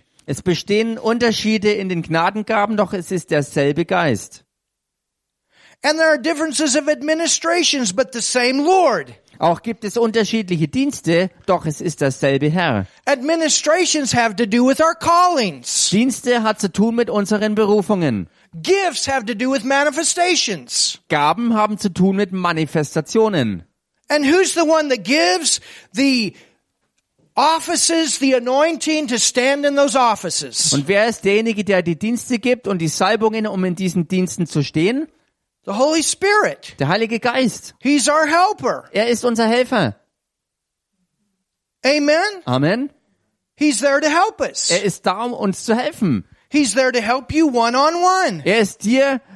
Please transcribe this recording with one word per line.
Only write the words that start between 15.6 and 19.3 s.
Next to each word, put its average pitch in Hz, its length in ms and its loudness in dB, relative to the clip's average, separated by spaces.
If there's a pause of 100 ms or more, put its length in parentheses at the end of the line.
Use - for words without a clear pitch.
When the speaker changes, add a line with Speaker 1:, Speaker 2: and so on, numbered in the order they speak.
Speaker 1:
Dienste 240 540 0
hat 220 180 0
zu 196 100 -2
tun 226 220 0
mit 233 160 0
unseren 208 460 0
Berufungen. 196 720 0 (240)
Speaker 2:
Gifts 349 540 -2
have 269 180 -2
to 233 80 -4